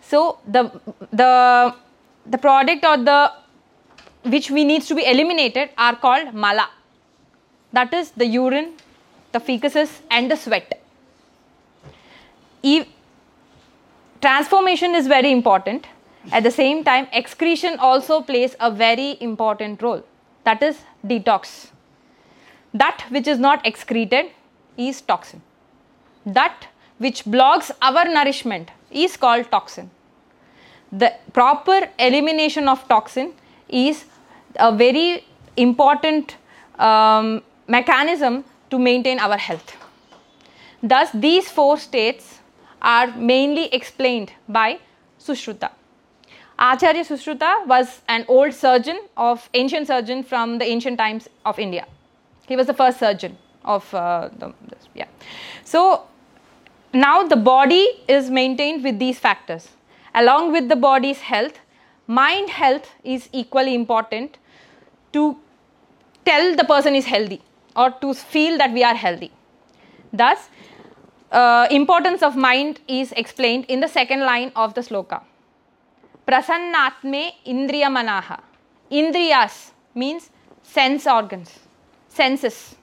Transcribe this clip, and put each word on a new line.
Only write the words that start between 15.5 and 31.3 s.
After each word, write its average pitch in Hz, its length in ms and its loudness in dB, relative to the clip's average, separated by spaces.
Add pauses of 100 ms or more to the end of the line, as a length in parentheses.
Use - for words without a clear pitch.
At 226 120 0
the 240 80 2
same 277 320 0
time, 262 300 2
excretion 330 680 -4
also 269 420 2
plays 254 380 -2
a 233 120 0
very 226 500 -2
important 214 600 -6
role. 220 220 -4 (400)
That 220 180 0
is 294 180 -2 (260)
detox. 214 640 -4 (1040)
That 262 360 -2
which 262 180 -4
is 285 120 -2
not 277 260 2
excreted 233 680 -2 (460)
is 262 240 -8
toxin. - 400 -8 (840)
That 208 420 -2 (300)
which - 280 -6
blocks 262 460 2 (100)
our 285 240 2
nourishment 277 680 -4 (200)
is 339 240 -2
called 240 360 0
toxin. 185 380 -6 (1040)
The 196 220 0 (200)